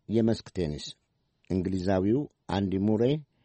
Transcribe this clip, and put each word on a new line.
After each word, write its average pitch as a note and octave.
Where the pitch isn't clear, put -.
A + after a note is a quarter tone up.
የመስክ A2
ቴኒስ። D2+
እንግሊዛዊው F#2+
አንዲ F#2
ሙሬ G#2+